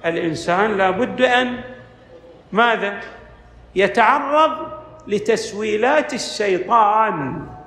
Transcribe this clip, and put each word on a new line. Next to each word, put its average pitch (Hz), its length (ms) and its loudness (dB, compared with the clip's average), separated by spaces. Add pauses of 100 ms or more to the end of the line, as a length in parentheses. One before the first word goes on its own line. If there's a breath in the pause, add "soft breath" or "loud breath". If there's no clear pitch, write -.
الإنسان 175 680 0
لا 190 140 2
بد 208 320 0
أن 247 380 2 (920)
ماذا؟ 202 480 0 (760)
يتعرض 277 760 2 (540)
لتسويلات 214 1080 0
الشيطان. 208 1300 0 (200)